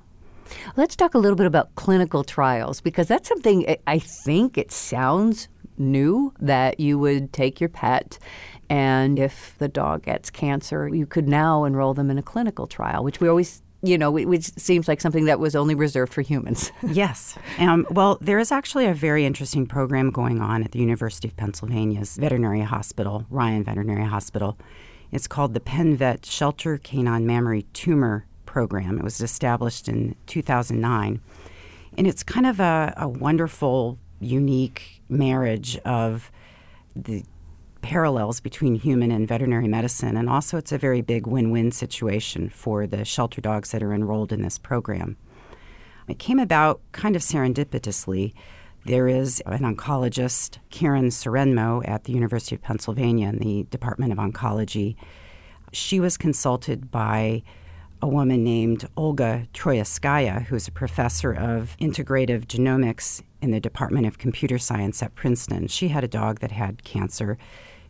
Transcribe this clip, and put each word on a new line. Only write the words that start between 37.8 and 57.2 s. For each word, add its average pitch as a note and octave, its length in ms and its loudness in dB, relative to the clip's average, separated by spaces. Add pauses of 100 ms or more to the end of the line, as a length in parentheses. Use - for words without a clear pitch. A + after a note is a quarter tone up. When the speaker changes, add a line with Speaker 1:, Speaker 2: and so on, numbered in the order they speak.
Speaker 2:
parallels B2+ 580 0
between B2 360 0
human A#2+ 340 2
and A2 180 0
veterinary A#2+ 400 0
medicine. A2+ 480 0
And A#2 140 0
also D3 280 0
it's D3+ 140 -8
a D3 60 0
very B2+ 240 2
big A#2 240 -2
win-win A#2 460 2
situation G#2 800 -4
for G#2 360 -4
the A2 180 -4
shelter A#2+ 380 -4
dogs G#2+ 300 -4
that A2+ 100 -2
are G#2 120 -2
enrolled G#2+ 380 -2
in G#2+ 120 -4
this - 140 -6
program. G2 600 -6 (880)
It - 120 -8
came B3+ 200 2
about D#3 400 4 (120)
kind G#3 240 0
of E3 80 0
serendipitously. B2 1080 -2 (520)
There B2+ 220 4
is C3 380 0
an A2 160 -2
oncologist, B2+ 1000 -2 (100)
Karen C#3 400 2
Serenmo, A#2+ 760 2
at G#2+ 160 -4
the A#2+ 100 -6
University A#2 400 -2
of - 80 -6
Pennsylvania A2+ 680 0
in A2 100 -2
the G#2 320 -2
Department A#2+ 400 -2
of G2 80 -2
Oncology. G#2+ 760 -2 (760)
She - 280 -2
was F3 180 2
consulted C3 720 -2
by A2 520 0 (600)